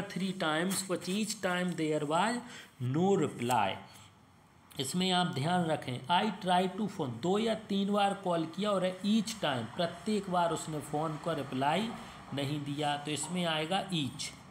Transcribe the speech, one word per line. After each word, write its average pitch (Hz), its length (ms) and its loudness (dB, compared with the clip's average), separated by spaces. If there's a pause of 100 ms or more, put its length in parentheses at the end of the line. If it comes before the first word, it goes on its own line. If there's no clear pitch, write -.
(140)
three 185 180 -2 (100)
times, 165 300 2 (180)
but 170 180 -2
each 202 340 -2
time 180 260 0 (120)
there 151 300 2
was 202 280 2 (580)
no 185 220 4
reply। 120 540 2 (1080)
इसमें 180 300 0
आप 180 160 4
ध्यान 160 380 2
रखें, 139 420 -2
I 196 260 4 (140)
try 185 300 6
to 214 120 -2
phone, 143 220 -4 (120)
दो 185 160 2
या 226 160 2
तीन 196 380 0
बार 202 220 4
call 175 300 0
किया 196 260 -2
और 185 360 0
each 214 240 4
time, 135 320 0 (140)
प्रत्येक 190 540 0
बार 175 200 4
उसने 156 300 -4
phone 151 360 -2
को 165 160 -4
reply 147 560 0 (460)
नहीं 143 260 -2
दिया, 147 360 -2
तो 143 140 -6
इसमें 175 340 -2
आएगा 165 460 0
each 156 340 -2 (260)